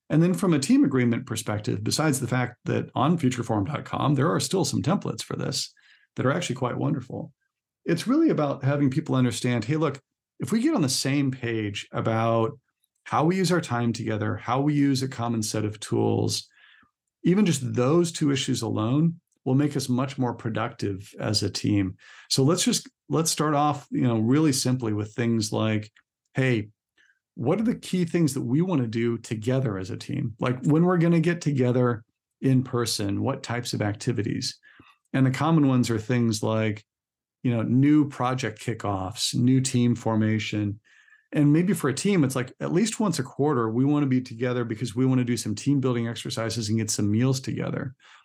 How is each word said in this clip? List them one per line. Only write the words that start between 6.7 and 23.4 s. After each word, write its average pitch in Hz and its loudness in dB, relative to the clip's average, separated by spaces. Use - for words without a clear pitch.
wonderful. 131 -6
It's - -2
really 302 4
about 143 -2
having 143 2
people 131 -2
understand, 123 0
hey, 143 -2
look, 156 -2
if 135 -4
we 226 2
get 311 2
on 226 2
the 135 2
same 139 0
page 113 -4
about 113 0
how 127 0
we 180 2
use 185 0
our 175 2
time 120 -2
together, 107 -4
how 123 -2
we 147 0
use 139 2
a 131 -4
common 117 -4
set 107 -2
of 104 -6
tools, 110 0
even 190 4
just 127 -2
those 160 2
two 147 0
issues 135 -2
alone 117 0
will 131 0
make 143 2
us 123 -4
much 127 -2
more 120 -2
productive 107 -6
as 107 -2
a 101 0
team. 101 -2
So 135 2
let's 170 2
just, - -2
let's 156 0
start 151 0